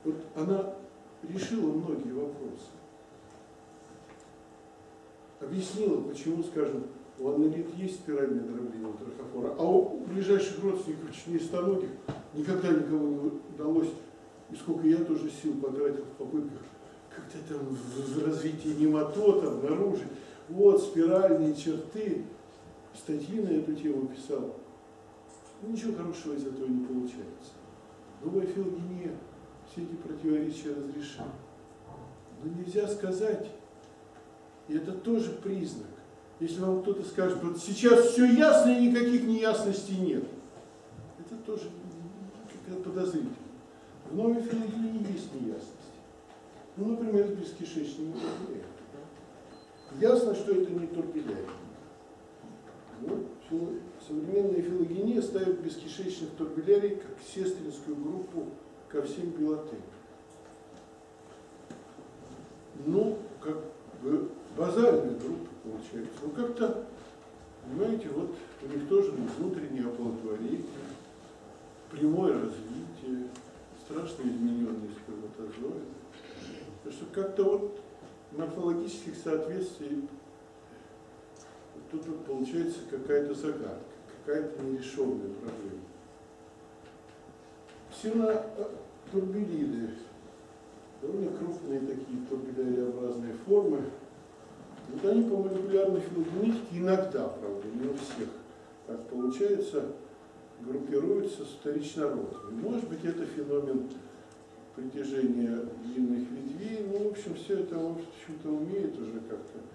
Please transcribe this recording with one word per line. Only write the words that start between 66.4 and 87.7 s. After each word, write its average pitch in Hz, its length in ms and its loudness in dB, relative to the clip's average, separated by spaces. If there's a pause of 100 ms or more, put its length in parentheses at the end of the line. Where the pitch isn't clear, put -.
понимаете, 180 460 0
вот 170 200 -2 (320)
у 135 60 -10
них 143 200 -4
тоже 196 220 6
внутреннее 131 760 -2
оплодотворение, 117 800 -4 (1300)
прямое 160 440 4
развитие, - 920 -4 (560)
страшно 160 380 -6
изменённые 117 720 0 (100)
сперматозоиды. 107 960 -8 (840)
Так - 120 -10
что - 180 -12
как-то 196 320 2
вот 202 360 2 (520)
морфологических 170 880 -2
соответствий 165 840 -4 (1800)
тут 160 160 -6
вот 160 180 -6
получается 135 540 -2 (120)
какая-то 143 440 2
загадка, 143 500 -6 (400)
какая-то 147 380 -2
нерешённая 127 640 -2
проблема. 101 540 -8 (2000)